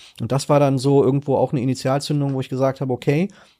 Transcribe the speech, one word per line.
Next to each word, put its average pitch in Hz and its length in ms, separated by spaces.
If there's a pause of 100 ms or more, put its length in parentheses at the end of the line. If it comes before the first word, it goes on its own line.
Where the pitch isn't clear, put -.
(220)
Und 117 100
das 135 180
war 147 100
dann 139 180
so 139 260
irgendwo 139 320
auch 104 160
eine 139 100
Initialzündung, 139 720
wo 131 60
ich - 80
gesagt 135 300
habe, 131 140
„Okay, 147 360 (300)